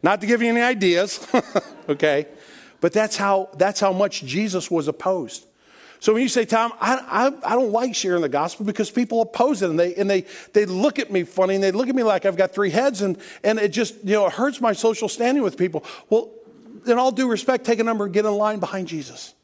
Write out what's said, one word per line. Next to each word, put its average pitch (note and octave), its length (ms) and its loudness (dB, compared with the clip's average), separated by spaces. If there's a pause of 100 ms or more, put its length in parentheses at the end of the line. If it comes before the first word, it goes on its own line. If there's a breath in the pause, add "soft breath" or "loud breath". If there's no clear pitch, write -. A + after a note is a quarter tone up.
Not F#3 180 2
to G#3+ 60 -6
give A3+ 160 2
you A#3 80 2
any A#3 100 2
ideas, G3 640 0 (300)
<laughs> - 320 -6
okay? D3 380 0 (560 loud breath)
But E3+ 100 0
that's G#3+ 240 0
how, G3 400 0
that's F#3+ 240 2
how G3 140 2
much G3 300 -2
Jesus F3+ 460 -4
was D#3+ 180 0
opposed. E3+ 580 -4 (540 loud breath)
So G#3+ 120 2
when A3+ 100 2
you C4 60 2
say, A#3+ 160 0
"Tom, A3+ 360 0
I, A#3+ 160 2
I, C4 560 -2
I - 20 2
don't B3 180 0
like A#3 220 -2
sharing F3+ 280 0
the D3+ 60 -2
gospel D3 360 -2
because G#3 260 -2
people A#3 300 0
oppose A3+ 420 2
it F3+ 80 0
and D#3+ 80 0
they, F3 160 2
and G3 140 0
they, F#3+ 180 0 (260 loud breath)
they G#3 120 6
look F#3 340 0
at C4+ 120 -6
me F#3 140 0
funny F#3 320 0
and G3 80 0
they F#3+ 80 2
look A#3 160 -2
at C4 60 -2
me B3+ 80 0
like G#3 220 2
I've F#3+ 120 0
got F#3 160 2
three G3+ 180 0
heads A3 320 0
and, F#3+ 160 -2 (240 loud breath)
and A3 160 2
it G#3 100 2
just, A3+ 260 -2 (100)
you G3 80 0
know, G#3 140 4
it F3 60 0
hurts C4 280 -2
my A#3 120 2
social A3 360 0
standing B3+ 340 0
with G3 140 -2
people." E3 280 -2 (240 loud breath)
Well, A3+ 220 0 (560)
in A#3 120 4
all C4 120 4
due B3+ 180 0
respect, A#3 360 0
take A3+ 160 0
a A3 40 2
number A3 200 -2
and F#3 100 -6
get G#3 100 4
in G#3+ 80 2
line G#3+ 280 0
behind F#3 280 -4
Jesus. D3 560 -12